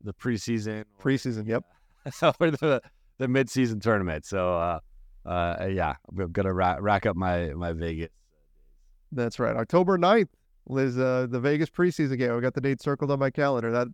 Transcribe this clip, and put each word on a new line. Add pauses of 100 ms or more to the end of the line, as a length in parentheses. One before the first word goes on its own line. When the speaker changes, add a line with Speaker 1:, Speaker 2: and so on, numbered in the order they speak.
Speaker 1:
the
preseason. (180)
Speaker 2:
Preseason,
yep. (420)
Speaker 1:
<laughs> (200)
Or
the, (360)
the
midseason
tournament.
So,
uh, (460)
uh,
yeah, (260)
I'm
gonna
ra-,
rack
up
my,
my
Vegas. (1040)
Speaker 2:
That's
right.
October
ninth (420)
is,
uh,
the
Vegas
preseason
game.
I've
got
the
date
circled
on
my
calendar.
That,